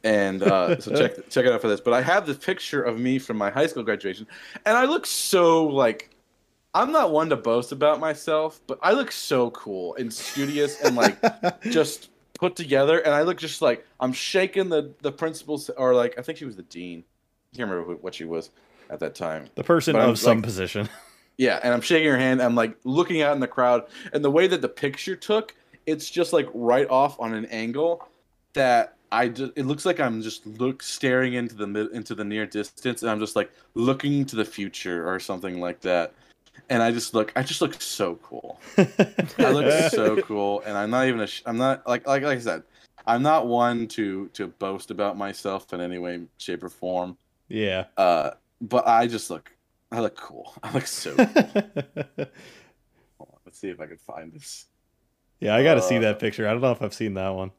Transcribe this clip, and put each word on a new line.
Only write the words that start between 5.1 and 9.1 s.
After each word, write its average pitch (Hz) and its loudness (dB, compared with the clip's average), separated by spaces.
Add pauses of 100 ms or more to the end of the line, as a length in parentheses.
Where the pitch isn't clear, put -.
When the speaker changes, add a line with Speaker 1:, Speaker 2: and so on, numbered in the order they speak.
Speaker 1:
like, 135 0 (640)
I'm 247 2
not 262 4
one 156 2
to 143 4
boast 117 0
about 147 2
myself, 156 -2
but 135 -6
I 180 4
look 269 0